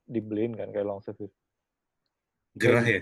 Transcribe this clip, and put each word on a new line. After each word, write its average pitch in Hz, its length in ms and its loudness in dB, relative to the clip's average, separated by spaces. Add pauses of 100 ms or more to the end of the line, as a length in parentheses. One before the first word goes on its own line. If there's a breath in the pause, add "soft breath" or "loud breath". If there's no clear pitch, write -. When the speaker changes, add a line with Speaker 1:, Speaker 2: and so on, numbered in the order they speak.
Speaker 1:
dibeliin 107 480 -2
kan 101 160 -8
kayak 101 160 -4
long 101 160 -4
sleeve 104 220 -14
gitu. 98 140 -14 (1160)
Speaker 2:
Gerah 117 320 4
ya? 101 160 4